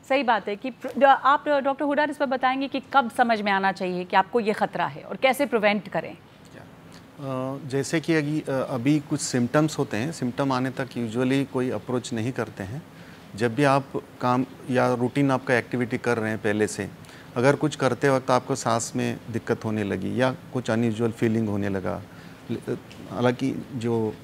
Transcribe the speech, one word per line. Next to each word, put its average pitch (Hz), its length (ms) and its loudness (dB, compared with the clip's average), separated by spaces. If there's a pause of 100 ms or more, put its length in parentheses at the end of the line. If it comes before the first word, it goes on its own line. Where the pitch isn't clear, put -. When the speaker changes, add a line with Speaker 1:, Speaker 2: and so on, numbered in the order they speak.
Speaker 1:
सही 277 140 4
बात 220 240 2
है 208 80 -4
कि 254 140 -8
प्र-, - 280 -10
ड-, 233 60 4
आप, 269 440 6
अ, 294 120 4
डॉक्टर 269 260 -2
हुडा 285 180 2
इस 294 140 -2
पर 285 80 0
बताएंगे 262 420 0
कि 269 140 -4 (120)
कब 254 240 4
समझ 233 240 4
में 202 100 2
आना 190 200 4
चाहिए 180 320 -2
कि 180 120 -2
आपको 190 240 4
ये 208 140 2
खतरा 175 320 0
है 147 160 -8
और - 140 -10
कैसे 262 300 2
प्रिवेंट 208 420 2
करें? - 260 -4
Speaker 2:
अ, - 1500 -10
जैसे 139 340 0
कि 165 140 2
अगी-, 151 340 0
अ, 131 200 0
अभी 143 300 2
कुछ 143 220 -4
सिम्टम्स 151 560 2
होते 131 200 -2
हैं, 131 140 -2
सिम्टम 135 400 -2
आने 127 180 -2
तक 127 200 -6
usually 127 600 0
कोई 127 180 -2
अप्रोच 117 440 -4
नहीं 113 180 -2
करते 110 320 -6
हैं। 120 200 -8 (520)
जब 113 200 0
भी 147 80 2
आप 135 220 4 (360)
काम 123 240 2 (260)
या 123 220 4
रूटीन 123 380 0
आपका 127 240 2
एक्टिविटी 120 420 -2
कर 120 200 0
रहे 110 120 -2
हैं 107 120 -4
पहले 107 260 2
से, - 220 -6 (460)
अगर 135 200 6
कुछ 147 200 -2
करते 131 340 2
वक्त 131 220 2
आपको 127 240 2
सांस 117 400 -2
में 120 220 -2 (140)
दिक्कत 110 340 -4
होने 107 180 -2
लगी 98 380 -2
या 131 100 2 (220)
कुछ 123 160 -6
अनयूजुअल 113 420 0
फीलिंग 113 380 0
होने 101 200 -2
लगा, 95 320 -4 (500)
ल-, 113 60 -6 (540)
हालांकि 123 640 0
जो 113 400 -2 (100)